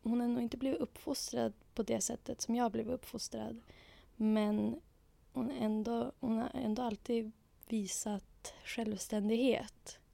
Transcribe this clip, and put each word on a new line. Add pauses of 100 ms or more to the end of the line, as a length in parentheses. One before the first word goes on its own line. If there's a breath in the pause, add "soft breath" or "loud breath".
hon
är
nog
inte
blivit
uppfostrad (220)
på
det
sättet
som
jag
blev
uppfostrad. (560 loud breath)
Men (520)
hon
ändå,
hon
har
ändå
alltid (340)
visat (100)
självständighet. (140)